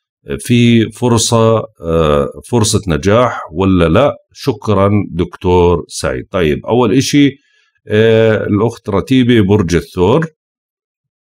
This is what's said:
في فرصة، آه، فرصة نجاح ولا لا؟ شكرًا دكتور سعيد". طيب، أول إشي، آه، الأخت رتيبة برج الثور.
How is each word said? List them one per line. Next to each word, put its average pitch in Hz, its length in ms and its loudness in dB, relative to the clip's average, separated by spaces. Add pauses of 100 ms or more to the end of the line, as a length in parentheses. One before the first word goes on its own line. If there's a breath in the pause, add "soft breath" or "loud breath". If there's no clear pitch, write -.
(400)
في 117 520 2
فرصة، 113 720 0 (180)
آه، 76 460 0 (220)
فرصة 107 380 0
نجاح 101 540 0 (120)
ولا 90 360 2
لا؟ 135 260 2 (180)
شكرًا 101 580 -2 (200)
دكتور 87 760 0
سعيد". 65 440 -8
طيب، 76 340 -2
أول 127 280 0
إشي، 139 380 2 (560 soft breath)
آه، 110 600 2
الأخت 104 420 -2
رتيبة 117 520 2
برج 95 340 0
الثور. 98 500 -2 (1000)